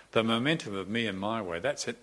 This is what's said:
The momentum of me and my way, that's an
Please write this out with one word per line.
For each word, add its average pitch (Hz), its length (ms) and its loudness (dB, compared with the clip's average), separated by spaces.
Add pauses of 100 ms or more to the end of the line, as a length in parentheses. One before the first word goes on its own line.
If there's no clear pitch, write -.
(120)
The 113 120 4
momentum 117 520 2
of 95 120 -2
me 113 200 0
and 95 120 -2
my 107 220 -2
way, 87 180 -4
that's 139 280 -2
an 120 160 -6